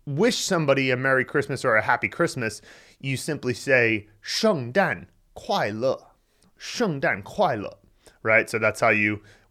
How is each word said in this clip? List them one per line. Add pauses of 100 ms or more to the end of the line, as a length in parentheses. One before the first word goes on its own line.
wish
somebody
a
Merry
Christmas
or
a
Happy
Christmas, (380)
you
simply
say (140)
圣
诞 (280)
快
乐. (440)
圣
诞
快
乐. (440)
Right?
So
that's
how
you (300)